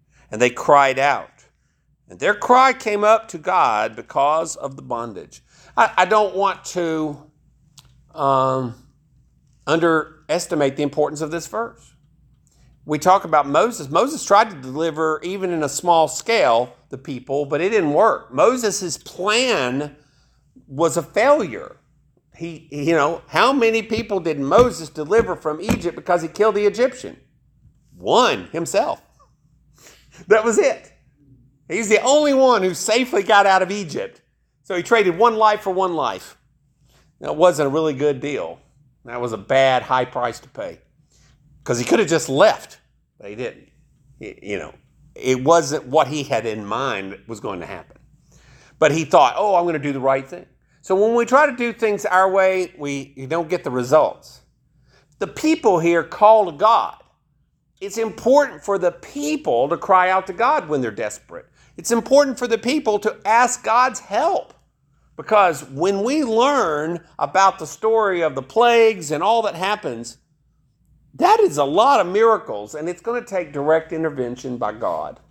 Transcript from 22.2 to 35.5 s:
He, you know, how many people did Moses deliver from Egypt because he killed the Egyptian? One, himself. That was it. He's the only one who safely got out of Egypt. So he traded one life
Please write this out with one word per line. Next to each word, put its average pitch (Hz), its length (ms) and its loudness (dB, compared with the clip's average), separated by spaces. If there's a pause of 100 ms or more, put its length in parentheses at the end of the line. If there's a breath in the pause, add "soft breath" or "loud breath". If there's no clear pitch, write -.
He, 165 360 -14
you 147 220 -2
know, 160 340 0
how 220 260 2
many 226 300 2
people 214 360 -4
did 156 200 -4
Moses 160 500 2
deliver 175 460 -2
from 156 260 -6
Egypt 175 340 -8
because 170 280 -2
he 165 40 -6
killed 202 280 0
the 208 100 0
Egyptian? 202 540 -4 (760)
One, 123 520 0
himself. 175 560 -4 (1200 loud breath)
That 214 160 4
was 226 140 0
it. - 360 0 (720)
He's 202 220 -6
the 208 120 2
only 294 320 2
one 262 300 4
who 185 100 0
safely 226 480 -2
got 202 240 4
out 190 160 4
of 180 80 -4
Egypt. 165 520 -8 (420)
So 190 120 -8
he 175 60 -4
traded 185 380 2
one 226 160 4
life 214 260 2